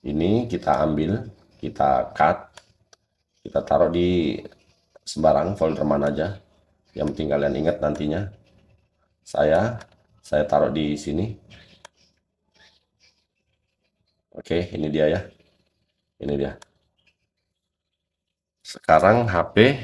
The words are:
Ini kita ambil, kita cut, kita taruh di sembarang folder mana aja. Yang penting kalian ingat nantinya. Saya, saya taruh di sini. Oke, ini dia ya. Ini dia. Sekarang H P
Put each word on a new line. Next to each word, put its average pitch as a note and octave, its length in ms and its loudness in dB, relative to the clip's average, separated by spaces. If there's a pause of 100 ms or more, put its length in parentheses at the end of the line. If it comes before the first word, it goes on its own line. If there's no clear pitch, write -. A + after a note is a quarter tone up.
Ini F#2 480 0
kita D#2 320 0
ambil, D#2 480 -2 (320)
kita C2+ 560 0
cut, D#2+ 320 0 (960)
kita - 160 -4
taruh D#2+ 320 0
di F2 400 0 (720)
sembarang D#2 480 0
folder D#2 320 -2
mana C#2+ 240 0
aja. D#2 320 -4 (560)
Yang D2 160 -4
penting D2+ 160 -6
kalian C#2+ 320 0
ingat D#2+ 240 0
nantinya. D2+ 400 -4 (960)
Saya, F2+ 560 0 (480)
saya D2+ 240 0
taruh D2 240 2
di D2 240 -2
sini. F2 400 -6 (3000)
Oke, F2 400 -6
ini D2+ 160 -4
dia D2+ 160 2
ya. E2 160 2 (960)
Ini C#2+ 160 -6
dia. C#2 240 -4 (2000)
Sekarang G2+ 640 4
H F#2 80 0 (160)
P C3 300 6